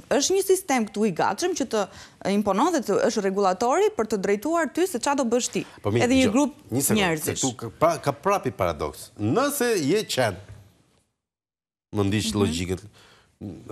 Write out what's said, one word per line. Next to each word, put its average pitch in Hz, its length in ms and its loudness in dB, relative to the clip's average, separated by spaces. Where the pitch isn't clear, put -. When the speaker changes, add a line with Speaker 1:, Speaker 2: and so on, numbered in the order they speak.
Speaker 1:
Është 285 260 2
një 392 80 2
sistem 277 400 2
këtu 208 220 -2
i 190 60 0
gatshëm 202 440 0
që 277 80 -2
të 214 200 -2
imponon 214 480 2
dhe 285 80 0
të, 190 240 0
është 226 180 0
rregullatori 202 720 2
për 220 120 -2
të 220 120 -2
drejtuar 247 500 0
ty 330 180 0
se 247 120 -6
çfarë 285 180 0
do 277 80 0
bësh 233 240 0
ti. 175 140 -4
Speaker 2:
Po - 100 -6
mirë, 117 160 2
Speaker 1:
Edhe 247 100 4
një 262 120 6
Speaker 2:
dëgjoj, 202 80 2
Speaker 1:
grup 285 180 2
Speaker 2:
një 117 140 0
sekond, - 20 0
se 117 100 2
Speaker 1:
njerëzish. 107 460 0
Speaker 2:
këtu 127 160 -2
ka, 113 220 -10
pra, 160 180 4
ka 139 160 -2
prap 190 340 0
i 123 40 0
paradoks. 80 640 -4
Nëse 240 560 0
je 175 240 2
qen, 110 320 0
më 104 120 0
ndiq 98 220 0
Speaker 1:
Mhm. 107 140 -2
Speaker 2:
logjikën, 90 400 0